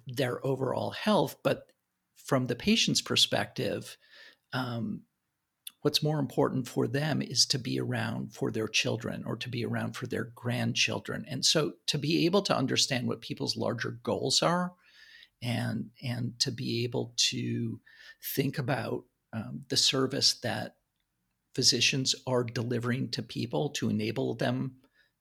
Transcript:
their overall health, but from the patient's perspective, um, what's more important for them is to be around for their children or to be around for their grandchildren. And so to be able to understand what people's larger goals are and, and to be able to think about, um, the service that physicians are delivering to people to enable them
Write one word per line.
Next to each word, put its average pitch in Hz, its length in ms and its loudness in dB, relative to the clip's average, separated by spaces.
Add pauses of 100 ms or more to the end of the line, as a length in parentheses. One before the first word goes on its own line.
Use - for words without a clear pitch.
their 123 400 -2
overall 127 460 0
health, - 520 2
but 135 220 2 (520)
from 127 280 0
the 120 100 0
patient's - 460 4
perspective, - 960 0 (560)
um, 120 480 -4 (800)
what's 147 220 0
more 151 160 0
important 127 480 0
for 127 200 0
them 135 340 0
is 139 240 2
to - 120 -2
be 131 220 -2
around 120 540 -2
for 127 180 -2
their 110 160 -2
children - 580 0
or 123 120 -4
to 117 100 -8
be 117 180 -4
around 113 280 -2
for 123 140 -8
their 110 180 -2 (100)
grandchildren. 117 920 0
And 123 160 -4
so - 280 4 (140)
to 151 100 0
be 147 280 2
able 190 180 4
to - 120 2
understand 123 520 2
what 110 140 -2
people's - 340 -4
larger 117 480 -2
goals 123 400 2
are 180 300 2 (680)
and, 117 480 -2 (140)
and 120 360 -4
to 131 120 0
be 120 320 -2
able 120 340 -4
to 120 600 0 (560)
think 139 220 0
about, 123 480 -2 (280)
um, 123 360 -6
the 135 80 2
service 131 640 4
that 113 340 -4 (800)
physicians 135 600 4 (120)
are 131 160 4
delivering 120 640 -2
to 120 140 -6
people 143 460 -2
to - 200 -2
enable 110 460 0
them 131 400 0 (460)